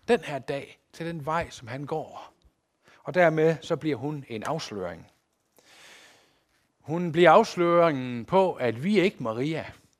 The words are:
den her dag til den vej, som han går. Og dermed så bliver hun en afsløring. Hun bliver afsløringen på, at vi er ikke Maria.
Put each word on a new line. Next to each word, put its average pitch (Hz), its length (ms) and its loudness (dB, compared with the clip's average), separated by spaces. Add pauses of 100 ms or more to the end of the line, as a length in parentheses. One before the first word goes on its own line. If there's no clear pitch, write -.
den 151 120 2
her 147 180 -8
dag 135 360 -10 (180)
til 165 140 -12
den 165 200 -10
vej, 160 240 -4
som - 180 -18
han 139 180 -10
går. - 480 -12 (680)
Og - 120 -12
dermed 160 480 4
så 170 140 -4
bliver 147 200 -4
hun 139 320 -8
en 110 140 -8
afsløring. 95 680 -8 (1700)
Hun 170 320 -6
bliver 170 180 8
afsløringen 170 960 4
på, 185 300 2
at 120 300 -2
vi 208 140 2
er 165 40 4
ikke 196 200 -2
Maria. 123 500 -4 (280)